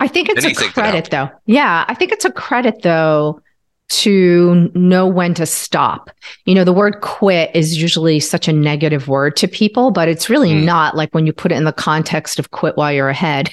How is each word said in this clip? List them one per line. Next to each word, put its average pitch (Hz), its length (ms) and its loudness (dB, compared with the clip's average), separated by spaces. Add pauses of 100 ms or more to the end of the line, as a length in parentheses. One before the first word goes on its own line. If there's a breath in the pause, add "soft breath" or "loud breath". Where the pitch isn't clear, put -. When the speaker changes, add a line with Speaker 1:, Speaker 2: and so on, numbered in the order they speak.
Speaker 1:
I 285 80 -2
think - 200 -4
it's 427 160 -2
a 330 40 -2
Speaker 2:
Anything - 180 -4
can - 60 -10
Speaker 1:
credit, 208 400 -4
Speaker 2:
happen. 139 220 -4
Speaker 1:
though. - 180 -4
Yeah, 220 360 2
I 240 60 -6
think 359 180 -4
it's 427 120 -2
a 370 80 0
credit, 269 500 -4
though, 156 580 0 (480)
to 175 840 4
know 180 320 4
when 175 280 0
to 165 120 -4
stop. - 640 -4 (340 loud breath)
You 185 100 2
know, 185 100 4
the 180 80 4
word 208 280 0
quit 175 540 0
is 160 260 0
usually 160 400 0
such - 280 -4
a 160 40 2
negative 147 560 0
word 139 280 0
to 185 120 0
people, 220 420 0
but 170 180 0
it's 160 220 -2
really 233 220 2
Speaker 2:
Mm. 151 120 2
Speaker 1:
not, 165 320 0
like, 156 180 -4
when 160 120 2
you 156 60 0
put 170 200 -4
it 139 40 -2
in 147 80 -2
the 151 80 0
context 156 680 -4
of 143 120 -8
quit - 260 -4
while 147 160 0
you're 139 160 0
ahead. 143 440 -2